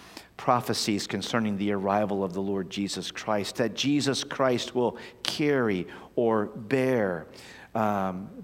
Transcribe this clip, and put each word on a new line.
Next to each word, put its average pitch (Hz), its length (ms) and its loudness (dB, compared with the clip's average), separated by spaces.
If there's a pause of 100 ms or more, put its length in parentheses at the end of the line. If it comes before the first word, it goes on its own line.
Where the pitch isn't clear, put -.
(380)
prophecies 117 720 0
concerning 107 500 0
the 101 160 0
arrival 98 500 2
of 92 80 -2
the 95 100 -4
Lord 98 280 -2
Jesus 95 420 -4
Christ, - 460 -2
that 113 180 0
Jesus 135 480 2
Christ 127 500 0
will 120 240 2 (260)
carry 127 600 2 (300)
or 113 300 4
bear, 107 800 0 (480)
um, 98 540 0 (140)